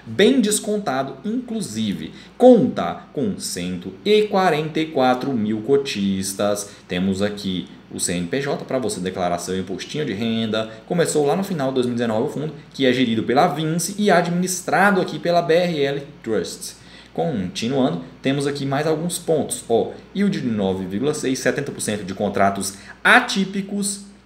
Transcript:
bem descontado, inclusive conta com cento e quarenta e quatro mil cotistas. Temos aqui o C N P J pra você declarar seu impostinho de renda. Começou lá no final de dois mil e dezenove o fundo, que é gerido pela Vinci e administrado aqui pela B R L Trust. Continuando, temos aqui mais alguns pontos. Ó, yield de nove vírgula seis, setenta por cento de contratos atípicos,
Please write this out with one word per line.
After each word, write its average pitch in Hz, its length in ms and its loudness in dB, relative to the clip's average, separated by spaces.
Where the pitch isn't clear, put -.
bem 214 360 4
descontado, 196 840 0
inclusive 113 880 -4
conta 92 680 6
com 107 260 -2
cento 90 540 -6
e 208 180 6
quarenta 170 580 2
e 160 60 -2
quatro 131 460 2
mil 107 280 0
cotistas. 104 1080 0
Temos 92 340 0
aqui 98 460 -4
o - 80 -10
C 92 140 -2
N 87 120 -2
P 127 140 -2
J 143 240 -4
pra 131 140 -4
você 107 200 -4
declarar 90 400 -2
seu 92 180 -4
impostinho 92 480 -6
de 120 100 -4
renda. 113 540 -2
Começou 156 360 2
lá 143 120 2
no 190 80 -2
final 156 240 -2
de 135 60 -4
dois 127 120 2
mil 120 80 -2
e 117 40 -2
dezenove 117 280 0
o 147 60 -6
fundo, 151 220 -6
que 135 120 0
é 127 80 6
gerido 113 300 2
pela 131 240 4
Vinci 160 520 -2
e 202 120 2
administrado 180 920 2
aqui 151 200 -4
pela 170 220 2
B 160 120 2
R 175 260 2
L 143 220 0
Trust. - 520 -4
Continuando, 135 880 -2
temos 139 280 0
aqui 139 180 -4
mais 139 200 0
alguns 160 300 -2
pontos. - 520 -2
Ó, 110 240 2
yield 185 240 0
de 131 80 -2
nove 95 380 0
vírgula 113 280 -2
seis, 131 240 -2
setenta - 320 0
por - 120 -8
cento 104 220 -4
de 95 100 -8
contratos 98 600 -2
atípicos, 202 1000 0